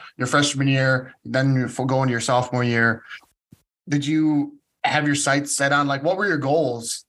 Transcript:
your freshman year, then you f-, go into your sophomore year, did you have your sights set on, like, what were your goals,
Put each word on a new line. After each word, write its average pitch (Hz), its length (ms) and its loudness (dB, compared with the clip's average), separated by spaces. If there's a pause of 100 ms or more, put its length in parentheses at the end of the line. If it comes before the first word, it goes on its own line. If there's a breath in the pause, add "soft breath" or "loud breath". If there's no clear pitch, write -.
(180 loud breath)
your 127 100 -2
freshman 139 420 0
year, 131 440 0 (120)
then 131 300 2
you 127 100 2
f-, 120 220 -4
go 131 160 2
into 127 80 2
your 117 100 0
sophomore 123 420 0
year, 117 400 2 (840 loud breath)
did 143 160 0
you 151 520 0 (280)
have 147 200 0
your 147 100 2
sights 143 420 0
set 139 160 2
on, 143 140 2
like, 139 160 -4
what 175 120 0
were 208 100 -2
your 175 120 0
goals, 131 720 -2